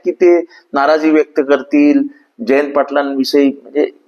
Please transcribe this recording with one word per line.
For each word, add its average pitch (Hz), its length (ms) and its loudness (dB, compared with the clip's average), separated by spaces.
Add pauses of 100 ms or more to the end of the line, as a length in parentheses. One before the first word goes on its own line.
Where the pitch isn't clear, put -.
की 180 60 -4
ते 175 300 2 (320)
नाराजी 151 380 0
व्यक्त 151 280 0
करतील 143 880 0 (200)
जयंत 139 260 0
पाटलांविषयी. 139 880 -2
म्हणजे - 280 -4 (180)